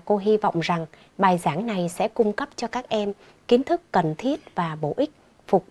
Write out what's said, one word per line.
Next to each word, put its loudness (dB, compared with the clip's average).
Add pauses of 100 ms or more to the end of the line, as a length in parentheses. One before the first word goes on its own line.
cô 2
hy 2
vọng 0
rằng -2 (320)
bài 4
giảng -2
này -2
sẽ -2
cung 0
cấp -6
cho -8
các -8
em -2 (340)
kiến 6
thức -2 (100)
cần 2
thiết -6
và -4
bổ -2
ích 0 (360)
phục 2